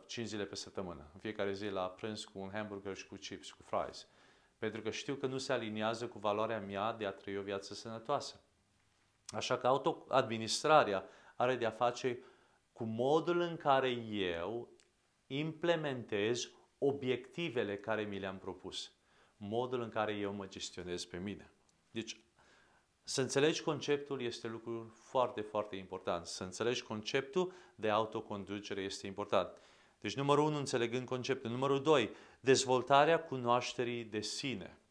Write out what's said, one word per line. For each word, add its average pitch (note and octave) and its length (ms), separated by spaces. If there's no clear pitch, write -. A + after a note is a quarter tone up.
cinci A#2 220
zile G2+ 180
pe G2+ 100
săptămână. E2+ 580
În F#2+ 60
fiecare G#2 340
zi G2 140
la F#2+ 220
prânz G#2+ 340
cu - 160
un F#2+ 140
hamburger G2+ 420
și - 120
cu - 80
chips, - 360
cu - 120
fries. - 440
Pentru A2 240
că G#2 80
știu C3+ 260
că C3+ 100
nu C3 120
se C3 160
aliniază A2+ 540
cu - 120
valoarea G#2+ 400
mea G2+ 340
de G#2+ 120
a G2 60
trăi G2 260
o G2+ 40
viață G2 320
sănătoasă. A2+ 680
Așa A2 300
că B2 100
autoadministrarea B2 1400
are B2+ 200
de-a A2+ 160
face A#2+ 480
cu - 100
modul D3 560
în E3+ 160
care C3+ 340
eu G#2+ 800
implementez C#3 1200
obiectivele B2 1000
care G#2+ 260
mi G2+ 160
le-am F#2+ 180
propus. F2+ 540
Modul A#2+ 440
în A2+ 80
care G#2+ 240
eu G2+ 200
mă G2 120
gestionez F2+ 580
pe - 140
mine. F#2 340
Deci, A2 280
să - 180
înțelegi C#3 400
conceptul C#3+ 600
este A#2 260
lucru A2+ 460
foarte, B2 380
foarte G#2 340
important. F#2 500
Să - 180
înțelegi A2 400
conceptul C3+ 680
de G#2+ 140
autoconducere G#2 920
este F#2+ 260
important. G2 420
Deci, G2+ 160
numărul C#3+ 300
unu, D3+ 120
înțelegând B2 500
conceptul. B2+ 420
Numărul C3+ 320
doi, C3+ 280
dezvoltarea C3+ 800
cunoașterii A#2+ 840
de G#2+ 180
sine. G2+ 560